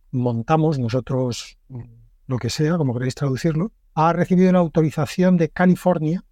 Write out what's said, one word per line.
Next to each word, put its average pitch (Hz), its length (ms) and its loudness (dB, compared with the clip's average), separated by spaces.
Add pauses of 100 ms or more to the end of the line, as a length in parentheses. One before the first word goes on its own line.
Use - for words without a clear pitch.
(100)
montamos, 131 720 0
nosotros, 127 800 -4 (680)
lo 127 120 -4
que 117 120 -4
sea, 156 260 0
como 139 180 0
queréis 127 200 -4
traducirlo, 151 560 -2 (240)
ha 160 180 2
recibido 180 380 2
la 180 80 4
autorización 170 800 2
de 170 120 2
California 180 840 0